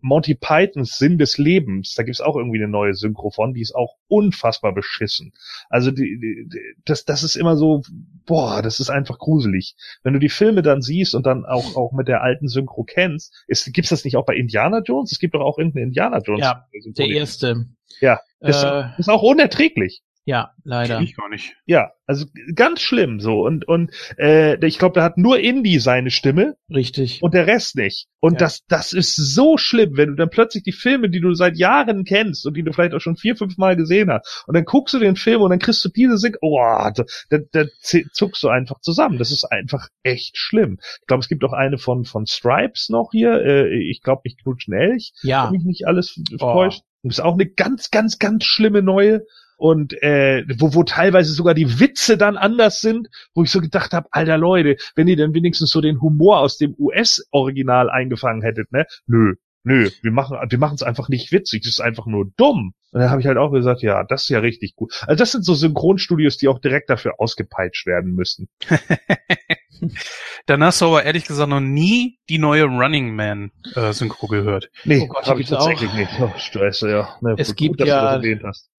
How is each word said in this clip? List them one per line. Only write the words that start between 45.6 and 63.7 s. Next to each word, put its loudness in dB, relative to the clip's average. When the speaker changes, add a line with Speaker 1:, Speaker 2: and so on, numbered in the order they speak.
Speaker 1:
nicht -4
alles -2
Speaker 2:
Oh. -10
Speaker 1:
täuscht. 0
Und -4
das -6
ist -6
auch 2
eine 2
ganz, -4
ganz, 0
ganz 0
schlimme 2
neue. 4
Und, 2
äh, 2
wo, 2
wo 6
teilweise 4
sogar 2
die 2
Witze 4
dann 2
anders 2
sind, -2
wo 2
ich 2
so 2
gedacht -4
hab, -4
alter 0
Leute, 4
wenn 4
ihr 4
denn 0
wenigstens 0
so 0
den 0
Humor 4
aus 0
dem -2
U-S-Original 0
eingefangen -2
hättet, -4
ne? 0
Nö, 4
nö, 4
wir -2
machen, -2
wir -2
machen's 0
einfach -6
nicht -4
witzig, -2
das -6
ist -4
einfach -6
nur -2
dumm. 2
Und 0
dann 4
hab 2
ich 0
halt 2
auch 2
gesagt, 0